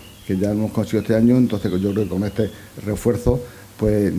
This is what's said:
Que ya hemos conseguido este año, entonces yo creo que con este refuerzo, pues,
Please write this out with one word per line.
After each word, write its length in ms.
Que 80
ya 160
hemos 180
conseguido 300
este 160
año, 200
entonces 360
yo 60
creo 260
que 40
con 140
este 260
refuerzo, 560
pues, 420